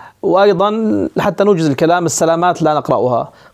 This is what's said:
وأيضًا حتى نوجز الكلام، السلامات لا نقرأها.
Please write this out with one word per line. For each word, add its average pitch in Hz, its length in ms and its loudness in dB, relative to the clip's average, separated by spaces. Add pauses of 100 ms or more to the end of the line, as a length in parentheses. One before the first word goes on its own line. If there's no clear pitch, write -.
(220)
وأيضًا 202 880 0 (100)
حتى 196 240 0
نوجز 185 220 2
الكلام، 165 400 0
السلامات 165 560 0
لا 156 120 2
نقرأها. 123 580 -2 (220)